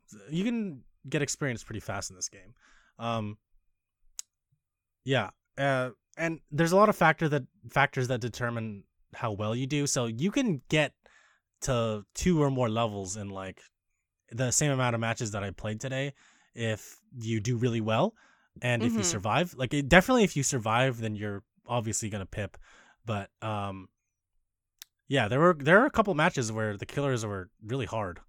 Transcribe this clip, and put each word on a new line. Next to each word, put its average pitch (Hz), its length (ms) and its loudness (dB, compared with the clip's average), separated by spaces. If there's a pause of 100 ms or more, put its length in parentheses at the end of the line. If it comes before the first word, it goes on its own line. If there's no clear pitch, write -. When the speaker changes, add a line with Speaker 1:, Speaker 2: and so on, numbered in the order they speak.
(300)
Speaker 1:
You 170 140 -2
can 208 400 -4 (240)
get 147 140 -2
experience 131 420 -4
pretty 110 160 -8
fast 98 300 -6
in 92 80 -20
this 90 100 -8
game. 101 260 -16 (460)
Um, 113 380 -4 (1700)
yeah. 123 240 2 (280)
Uh, 131 340 0 (260)
and 165 220 -2 (120)
there's 165 200 2
a 185 40 4
lot 214 140 8
of 190 60 2
factor 160 340 4
that, 139 140 0 (260)
factors 135 400 2
that 123 120 0
determine 113 600 -6 (320)
how 113 160 -4
well 107 240 -2
you 131 120 -2
do. 143 200 0
So 127 200 0
you 127 240 -2
can 220 380 0
get 151 240 2 (680)
to 113 420 0 (100)
two 170 280 4
or 143 100 4
more 127 180 2
levels 104 460 -2
in, 101 140 -8
like, 95 320 -10 (720)
the 123 200 -2
same 147 200 2
amount 127 240 2
of 113 40 0
matches 113 320 -2
that 101 120 -4
I 98 80 -4
played 107 280 -8
today 135 340 -6 (420)
if 113 420 -4 (200)
you 113 220 -2
do 120 180 0
really 117 240 2
well 113 340 2 (460)
and 120 220 0
if 123 80 2
you 226 80 0
Speaker 2:
Mm-hmm. 196 40 0
Speaker 1:
survive. 135 520 0
Like, 127 180 -4
it, 143 160 0
definitely 208 360 8
if - 100 0
you 139 80 0
survive, 120 560 0
then 110 160 -4
you're 101 280 -8 (240)
obviously 113 420 -4
gonna 98 160 -8
pip. - 320 -8 (480)
But, 104 240 -4 (120)
um, 101 480 -6 (1200)
yeah, 131 180 2
there 123 120 0
were, 175 200 6
there 165 220 6
are 277 40 4
a 285 60 0
couple 202 220 0
matches 147 380 0
where 107 260 -4
the - 80 -10
killers 131 400 -2
were 98 240 -6 (120)
really 113 240 -4
hard. 98 420 -6